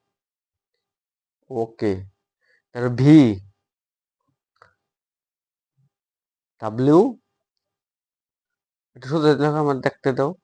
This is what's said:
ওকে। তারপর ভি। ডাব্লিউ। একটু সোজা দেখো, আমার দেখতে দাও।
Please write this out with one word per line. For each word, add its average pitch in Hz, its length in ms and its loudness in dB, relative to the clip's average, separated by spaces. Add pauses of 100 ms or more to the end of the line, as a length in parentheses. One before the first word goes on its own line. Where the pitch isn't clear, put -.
(1500)
ওকে। 113 420 -6 (840)
তারপর 123 200 -4
ভি। 143 220 6 (3500)
ডাব্লিউ। 123 380 0 (1900)
একটু 127 160 -20
সোজা 151 260 0
দেখো, 147 240 -2
আমার 143 220 -2
দেখতে 139 340 -6
দাও। 139 160 -4 (140)